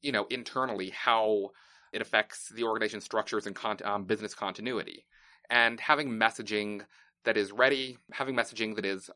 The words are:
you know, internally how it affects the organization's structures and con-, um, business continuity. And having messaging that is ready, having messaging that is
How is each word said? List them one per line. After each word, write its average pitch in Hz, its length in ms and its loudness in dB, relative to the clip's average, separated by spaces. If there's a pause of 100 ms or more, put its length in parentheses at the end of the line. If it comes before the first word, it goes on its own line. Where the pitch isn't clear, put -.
you 143 100 -2
know, 104 180 2
internally 120 640 -4
how 110 580 2 (440)
it 107 80 -4
affects - 480 0
the 113 140 -6
organization's 110 420 0
structures 107 400 -2
and 101 100 -8
con-, 107 280 -4
um, 101 220 -2
business 104 280 -2
continuity. 104 720 -6 (440)
And 117 300 6
having 147 300 2
messaging 104 760 0 (380)
that 113 140 2
is 98 140 2
ready, 131 460 2 (160)
having 131 220 -4
messaging 113 400 0
that 101 100 -2
is 98 300 -4